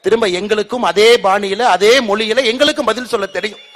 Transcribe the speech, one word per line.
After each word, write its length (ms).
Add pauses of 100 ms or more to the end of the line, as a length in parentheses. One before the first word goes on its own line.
திரும்ப 260
எங்களுக்கும் 560
அதே 320
பாணியில, 460
அதே 380
மொழியில 460
எங்களுக்கும் 400
பதில் 220
சொல்ல 180
தெரியும். 340 (160)